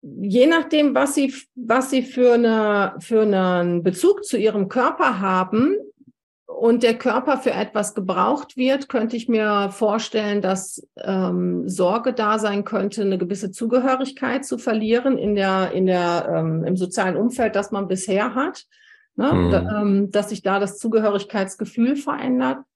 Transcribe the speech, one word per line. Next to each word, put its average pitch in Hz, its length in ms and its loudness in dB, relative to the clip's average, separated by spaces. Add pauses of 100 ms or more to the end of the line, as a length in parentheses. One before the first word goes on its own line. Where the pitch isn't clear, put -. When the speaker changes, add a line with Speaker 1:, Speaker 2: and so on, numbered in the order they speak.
Speaker 1:
je 196 440 2
nachdem, 311 480 2
was 277 200 2
sie, 277 180 0 (220)
was 254 360 0
sie 262 120 2
für 247 320 2
eine, 214 640 2
für 220 240 0
einen 180 600 2
Bezug 330 420 2
zu - 120 -4
ihrem 202 320 2
Körper 254 520 0
haben 196 560 2 (680)
und 233 360 2
der 226 160 4
Körper 254 400 0
für 262 140 0
etwas 208 420 -4
gebraucht 202 640 -2
wird, 262 320 0
könnte 226 280 -2
ich 226 120 -8
mir 208 420 0
vorstellen, 208 720 -2
dass, 190 440 -4 (120)
ähm, 180 680 -2
Sorge 196 440 0
da 220 260 0
sein 202 260 -2
könnte, 202 380 -4
eine 190 160 0
gewisse 190 320 -4
Zugehörigkeit 254 920 -2
zu 247 140 -6
verlieren 233 580 0
in 208 180 0
der, 190 380 2
in 185 140 2
der, 175 480 0
ähm, 160 300 0
im 185 120 -2
sozialen 185 400 -2
Umfeld, 226 400 0
das 202 140 -2
man 196 180 -4
bisher 196 460 -2
hat, 285 320 -4 (500)
ne? 269 160 0
Speaker 2:
Mhm. 87 180 4
Speaker 1:
Da, 190 300 0
ähm, 202 300 2
dass 202 180 0
sich 214 140 -8
da 196 160 0
das - 200 -4
Zugehörigkeitsgefühl 214 1160 0
verändert. 262 640 -2 (180)